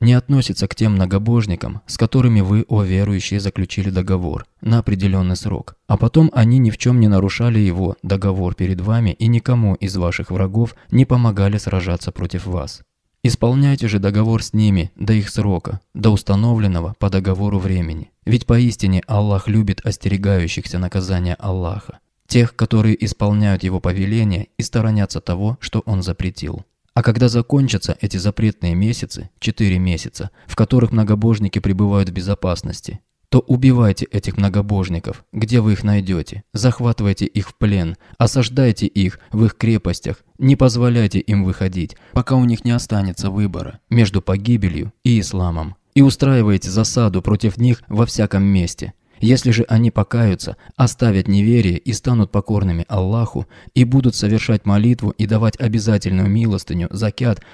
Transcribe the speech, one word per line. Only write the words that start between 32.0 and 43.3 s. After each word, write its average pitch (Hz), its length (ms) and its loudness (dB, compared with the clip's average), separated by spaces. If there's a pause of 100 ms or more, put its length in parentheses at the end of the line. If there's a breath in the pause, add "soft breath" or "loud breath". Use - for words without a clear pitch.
в 87 40 -6
безопасности, 92 880 -6 (280)
то 131 100 4
убивайте 123 720 2
этих 98 240 -4
многобожников, 98 960 -2
где 110 300 0
вы 107 100 2
их 101 140 -2
найдете, 98 640 -2
захватывайте 113 760 0
их - 220 -4
в - 80 -20
плен, 98 400 0 (220 soft breath)
осаждайте 120 720 0
их 95 320 -2 (120 soft breath)
в 110 140 2
их 104 100 0
крепостях, 107 600 -2 (200)
не 135 200 4
позволяйте 120 640 2
им 101 260 0
выходить, 92 500 -4 (160 soft breath)
пока 127 240 0
у 127 80 4
них 117 220 0
не 120 60 0
останется 101 580 -2
выбора 98 500 -4 (100)